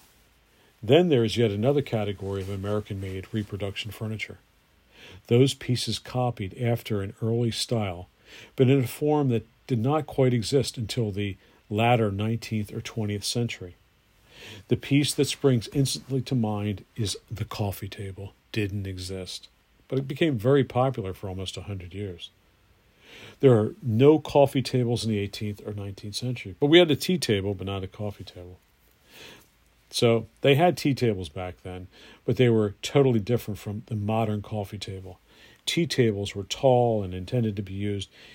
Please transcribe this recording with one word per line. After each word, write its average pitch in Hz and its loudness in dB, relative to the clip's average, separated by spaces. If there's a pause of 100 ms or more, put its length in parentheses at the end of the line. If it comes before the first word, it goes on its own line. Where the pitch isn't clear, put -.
(840)
Then 160 6
there 123 6
is 107 0
yet 113 4
another 135 2
category 98 -4
of 95 -8
American-made 98 -6
reproduction 101 -6
furniture. 107 -8 (920)
Those 131 6
pieces - -4
copied 120 -4
after 117 -2
an 101 -8
early 117 0
style, 98 -4 (480)
but 131 6
in 135 6
a 117 -2
form 147 2
that 113 0 (220)
did 127 0
not 143 0
quite 127 2
exist 120 0
until 110 -2
the 101 -4 (340)
latter 113 4
nineteenth 107 -4
or 113 -8
twentieth 104 -6
century. 113 -4 (880)
The 123 0
piece 139 2
that 143 2
springs 127 2
instantly 135 -2
to 135 -4
mind 104 -2 (120)
is 107 -4 (140)
the 104 -6
coffee 101 -6
table. 98 -12 (180)
Didn't 101 -4
exist, 92 -10 (400)
but 131 -2
it 139 -8
became 147 0
very 127 4
popular 120 -2
for - -10
almost 92 -8
a 95 -10
hundred 92 -10
years. 95 -10 (1080)
There 135 8
are 110 4
no 135 6
coffee 143 4
tables 120 -2
in 113 0
the 104 0
eighteenth 101 -6
or 104 -8
nineteenth 101 -10
century, 120 -8
but 147 2
we 160 2
had 170 4
a 139 2
tea 185 -2
table, 101 -2
but 95 -10
not 98 -6
a 92 -14
coffee 101 -10
table. 90 -18 (1300)
So 113 2 (140)
they 139 6
had 160 4
tea 143 2
tables 98 0
back 90 -10
then, 90 -12 (380)
but 120 0
they 123 6
were 107 4
totally 131 4
different 110 -4
from 107 -8
the - -6
modern 107 -2
coffee 104 -8
table. 95 -12 (460)
Tea 170 0
tables 101 2
were 101 -6
tall 120 4
and 90 -6
intended 101 -2
to 107 -6
be 95 -10
used 101 -4 (260)